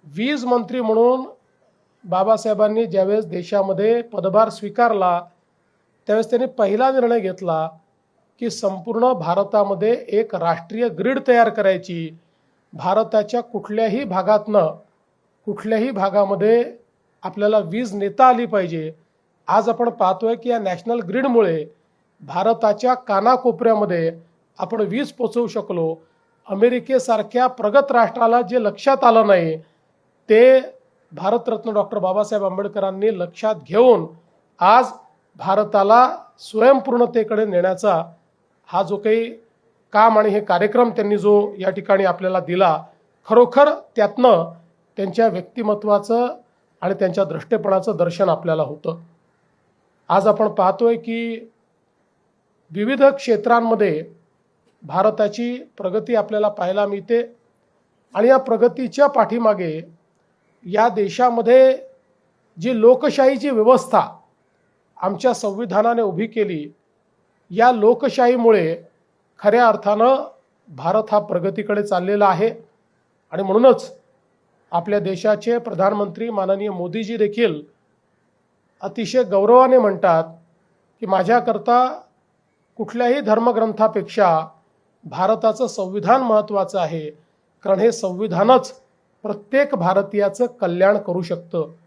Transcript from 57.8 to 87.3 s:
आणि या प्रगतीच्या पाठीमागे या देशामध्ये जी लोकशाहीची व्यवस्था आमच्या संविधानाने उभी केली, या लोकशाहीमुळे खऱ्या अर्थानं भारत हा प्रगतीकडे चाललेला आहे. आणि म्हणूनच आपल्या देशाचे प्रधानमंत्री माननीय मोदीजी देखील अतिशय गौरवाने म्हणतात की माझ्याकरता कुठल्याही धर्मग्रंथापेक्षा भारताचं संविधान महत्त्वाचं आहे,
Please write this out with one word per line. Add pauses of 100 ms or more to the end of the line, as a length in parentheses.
आणि
या
प्रगतीच्या
पाठीमागे (840)
या
देशामध्ये (840)
जी
लोकशाहीची
व्यवस्था (960)
आमच्या
संविधानाने
उभी
केली, (800)
या
लोकशाहीमुळे (640)
खऱ्या
अर्थानं (520)
भारत
हा
प्रगतीकडे
चाललेला
आहे. (840)
आणि
म्हणूनच (800)
आपल्या
देशाचे
प्रधानमंत्री
माननीय
मोदीजी
देखील (1200)
अतिशय
गौरवाने
म्हणतात (760)
की
माझ्याकरता (760)
कुठल्याही
धर्मग्रंथापेक्षा (560)
भारताचं
संविधान
महत्त्वाचं
आहे, (540)